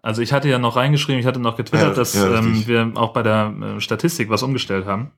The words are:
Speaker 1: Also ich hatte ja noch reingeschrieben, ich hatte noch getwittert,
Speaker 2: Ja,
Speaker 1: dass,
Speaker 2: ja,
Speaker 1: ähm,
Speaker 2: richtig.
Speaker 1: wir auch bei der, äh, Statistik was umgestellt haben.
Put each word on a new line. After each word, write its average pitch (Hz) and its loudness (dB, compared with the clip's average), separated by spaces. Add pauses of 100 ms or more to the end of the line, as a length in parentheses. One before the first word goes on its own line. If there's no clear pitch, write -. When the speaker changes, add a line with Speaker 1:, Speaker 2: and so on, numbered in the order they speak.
Speaker 1:
Also 113 -4
ich 117 -2
hatte 139 2
ja 131 2
noch 120 0
reingeschrieben, 139 2
ich 120 -2
hatte 127 0
noch 117 -2
getwittert, - 2
Speaker 2:
Ja, 98 0
Speaker 1:
dass, 123 0
Speaker 2:
ja, 98 4 (100)
Speaker 1:
ähm, 113 2
Speaker 2:
richtig. 110 0
Speaker 1:
wir 117 2
auch 117 0
bei 120 -2
der, 107 2 (240)
äh, 104 -6
Statistik 120 -2
was 107 0
umgestellt 120 -2
haben. 104 -4